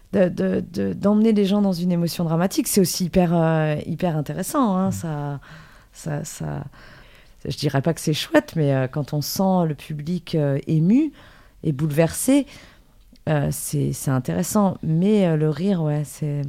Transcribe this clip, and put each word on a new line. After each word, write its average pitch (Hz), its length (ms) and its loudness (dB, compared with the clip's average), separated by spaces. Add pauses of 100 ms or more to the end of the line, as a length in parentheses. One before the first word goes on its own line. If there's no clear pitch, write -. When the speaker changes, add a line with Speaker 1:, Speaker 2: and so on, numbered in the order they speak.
(120)
Speaker 1:
de, 190 160 4
de, 185 440 -2
de, 196 220 -2
d'emmener 214 380 4
les 208 120 4
gens 202 180 2
dans 196 100 2
une 180 200 0
émotion 170 320 0
dramatique, 170 420 0
c'est - 140 2
aussi 185 240 2
hyper, 175 280 2
euh, 160 440 2 (100)
hyper 165 300 -2
intéressant, 185 600 -2
hein. 190 120 0
Speaker 2:
Hmm. 185 40 0
Speaker 1:
Ça, 143 480 -6 (520)
ça, 156 320 -8
ça, 151 400 -8 (800)
je 143 120 -6
dirais 139 260 0
pas 165 120 0
que - 60 -12
c'est 160 140 0
chouette, - 420 0
mais, 143 180 2
euh, 131 140 0
quand 147 240 -6
on 151 80 -2
sent 185 480 0
le 151 80 -4
public, 160 580 -6
euh, 143 320 0
ému 208 460 4 (500)
et 160 80 -2
bouleversé, 165 760 2 (840)
euh, 151 240 2
c'est, 139 400 -2
c'est - 180 -4
intéressant. 170 720 0
Mais, 185 460 2
euh, 160 80 2
le 151 120 2
rire, 170 340 0
ouais, 151 220 0
c'est, 147 440 -6